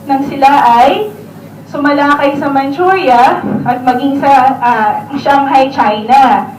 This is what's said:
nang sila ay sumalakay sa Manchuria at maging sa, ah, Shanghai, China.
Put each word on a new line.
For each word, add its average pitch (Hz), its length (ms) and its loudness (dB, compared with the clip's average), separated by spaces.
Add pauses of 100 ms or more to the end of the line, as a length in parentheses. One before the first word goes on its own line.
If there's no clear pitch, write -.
nang 277 240 -2
sila 277 220 2 (320)
ay 381 260 0 (640)
sumalakay 285 640 0
sa 285 160 -4
Manchuria 277 880 0 (240)
at 247 220 -2
maging 277 340 -2
sa, 262 400 2
ah, 220 320 0 (240)
Shanghai, 277 560 0
China. 214 880 2